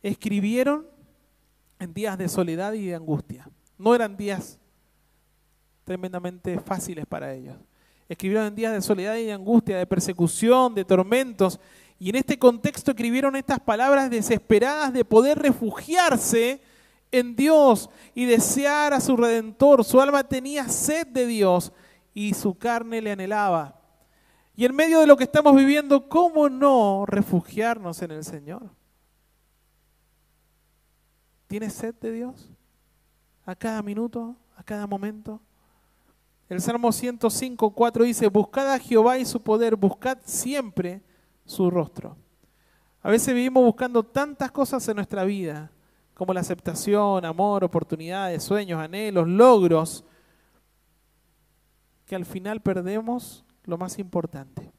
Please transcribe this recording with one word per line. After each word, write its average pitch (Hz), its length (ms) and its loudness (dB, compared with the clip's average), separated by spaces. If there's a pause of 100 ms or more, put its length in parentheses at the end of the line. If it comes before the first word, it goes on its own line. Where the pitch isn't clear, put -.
Escribieron 226 800 -2 (920)
en 175 140 -12
días 202 240 -6
de 185 120 -4
soledad 180 440 -4
y 208 140 -8
de 175 80 -6
angustia. 156 540 -8 (280)
No 226 180 2
eran 208 220 -2
días 202 420 -8 (1300)
tremendamente 180 760 -8
fáciles 180 460 -8
para 143 280 -10
ellos. 131 220 -16 (540)
Escribieron 208 380 -2
en 208 80 -10
días 226 180 -4
de 202 80 -4
soledad 202 340 -4
y 226 100 -6
de 208 80 -6
angustia, 202 440 0
de 180 80 -2
persecución, 214 920 0
de 190 100 -4
tormentos. 196 760 0 (400)
Y 180 100 -8
en 214 60 -4
este 269 240 -2
contexto 247 520 2
escribieron 254 440 -2
estas 269 240 -4
palabras 262 500 2
desesperadas 240 840 0
de 247 100 2
poder 269 360 4
refugiarse 269 1200 0 (500)
en 247 240 0
Dios 277 540 6 (260)
y 247 100 -2
desear 285 680 2
a 262 80 0
su 254 160 2
Redentor. 233 680 4
Su 254 160 4
alma 277 240 4
tenía 269 460 -6
sed 311 380 -2
de 247 180 -2
Dios 196 480 2 (400)
y 208 200 -4
su 196 240 -4
carne 233 440 -4
le 214 100 -6
anhelaba. 190 680 -2 (760)
Y 226 100 0
en 262 100 2
medio 320 260 6
de 302 60 8
lo 285 100 10
que 262 80 0
estamos 294 300 6
viviendo, 277 520 4
¿cómo 311 420 2
no 247 560 2
refugiarnos 202 960 -4
en 170 100 -10
el 156 120 -12
Señor? 165 460 -16 (2750)
¿Tienes 208 260 -8
sed 226 220 -10
de 226 160 -10
Dios? 240 380 -12 (960)
¿A 185 100 -12
cada 220 260 -8
minuto? 226 540 -8 (220)
¿A 185 60 -20
cada 208 220 -10
momento? 214 560 -10 (1080)
El 180 120 -6
Salmo 233 300 0
ciento 240 380 -4
cinco, 226 420 -4
cuatro 233 320 2
dice, 233 240 0
"Buscad 214 460 0
a 254 60 -2
Jehová 240 380 4
y 254 80 -4
su - 160 -8
poder, 220 360 2
buscad 220 480 0
siempre 202 760 -6 (440)
su 180 240 0
rostro". - 480 -6 (840)
A - 80 -6
veces 233 240 2
vivimos 254 300 2
buscando 240 400 2
tantas 277 480 -6
cosas 262 380 -4
en 214 60 -4
nuestra 202 280 -6
vida, 165 480 -6 (420)
como 185 200 -6
la 180 80 -2
aceptación, 190 840 -2
amor, 185 380 -2
oportunidades, 170 800 -4
sueños, 190 380 -4
anhelos, 185 460 -2
logros, 180 760 4 (2000)
que 190 100 -10
al 180 100 -8
final 196 360 -10
perdemos 208 840 -6 (180)
lo 170 140 -8
más 185 220 -10
importante. 165 800 -10